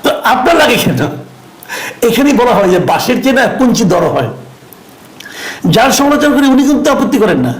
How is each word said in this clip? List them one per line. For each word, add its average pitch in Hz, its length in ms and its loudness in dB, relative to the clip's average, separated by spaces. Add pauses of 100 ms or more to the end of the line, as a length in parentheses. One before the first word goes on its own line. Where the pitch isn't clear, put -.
তো 277 80 0 (140)
আপনার 254 320 2
লাগে 247 200 2
কেন? 151 220 0 (1040)
এখানেই 269 300 2
বলা 240 220 2
হয় 196 140 2
যে 180 100 2
বাঁশের - 440 -2
চেয়ে 262 120 2
না 247 120 2
কঞ্চি 214 380 0
দর 175 160 2
হয়। 139 280 -2 (1400)
যার 214 260 2
সমালোচনা 285 460 0
করি 277 120 2
উনি 262 140 4
কিন্তু 285 280 0
আপত্তি 247 280 0
করেন 180 200 0
না 123 220 -2